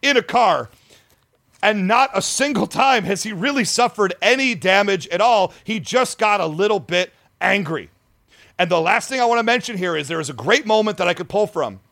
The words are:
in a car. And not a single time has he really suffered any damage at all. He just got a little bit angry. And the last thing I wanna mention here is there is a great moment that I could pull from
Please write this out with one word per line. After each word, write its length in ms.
in 160
a 60
car. 480
And 260
not 260
a 80
single 460
time 360
has 200
he 80
really 320
suffered 580
any 320
damage 540
at 120
all. 320
He 160
just 380
got 220
a 60
little 320
bit 340
angry. 500
And 100
the 100
last 280
thing 120
I 40
wanna 180
mention 340
here 200
is 120
there 120
is 100
a 40
great 320
moment 320
that 100
I 60
could 140
pull 200
from 320